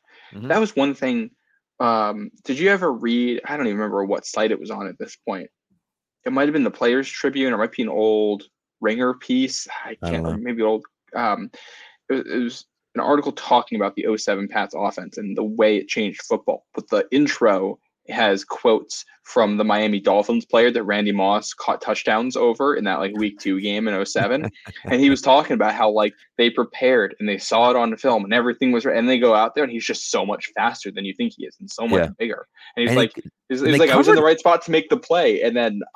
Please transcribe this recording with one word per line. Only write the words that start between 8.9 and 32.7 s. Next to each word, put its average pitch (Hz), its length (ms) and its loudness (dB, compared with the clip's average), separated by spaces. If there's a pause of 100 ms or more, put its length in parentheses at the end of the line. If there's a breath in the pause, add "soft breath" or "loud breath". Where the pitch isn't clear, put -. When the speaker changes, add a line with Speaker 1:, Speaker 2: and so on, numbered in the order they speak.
Speaker 2:
piece. 127 520 -2 (180)
I - 60 -14
Speaker 1:
I 110 120 -12
don't 85 80 -4
Speaker 2:
can't 82 140 -2
Speaker 1:
know. 82 60 -4
Speaker 2:
remember. 117 180 -6
Maybe 117 140 -4
old. 110 220 0 (300)
Um, 104 360 -4 (580 loud breath)
it, 135 180 -2
it 104 160 -4
was 120 220 -8 (300)
an - 60 -6
article 143 320 0
talking - 440 0
about 101 180 -2
the - 120 -6
oh 110 100 0
seven 101 320 -4
Pats 104 280 -4
offense 101 420 -6
and 104 180 -8
the 110 80 -2
way 110 320 2
it 95 120 -4
changed 104 340 -6
football. - 520 -4
But - 140 -10
the 101 240 0
intro 110 640 2 (300)
has 101 360 0
quotes - 600 -2 (200 soft breath)
from 104 320 2
the 107 80 0
Miami 107 340 0
Dolphins 104 480 2
player 120 240 4
that 117 140 -2
Randy 104 260 0
Moss 101 420 0
caught - 280 -4
touchdowns 120 560 -2
over 123 400 2
in 104 80 -4
that, 90 160 -2
like, 101 160 -4
week 104 240 -4
two 95 200 -2
game 104 280 -2
in 104 60 -2
oh 98 100 -2
seven. 113 440 -2 (180)
Speaker 1:
<laughs> - 180 -20
Speaker 2:
And 127 160 0
he 139 100 6
was 135 100 0
talking 139 340 4
about 107 200 0
how, 110 160 2
like, 107 240 0 (240 soft breath)
they 117 100 4
prepared 120 680 0
and 104 100 -4
they 98 100 -2
saw 117 320 2
it 123 60 4
on 117 200 0
film 120 280 2
and 101 80 -4
everything 123 380 2
was 117 140 0
right. 135 120 2
And 117 120 2
they 127 100 4
go 120 160 6
out 113 220 2
there 147 80 2
and 120 80 -6
he's 113 120 -6
just - 280 -6
so 101 120 0
much 101 300 -6
faster 107 380 -4
than 98 120 -10
you 95 100 -8
think 120 220 -4
he - 100 -12
is - 120 -16
and 98 100 -18
so 117 200 -8
much 92 160 2
Speaker 1:
Yeah. 78 120 -8
Speaker 2:
bigger. 113 300 -8 (300 loud breath)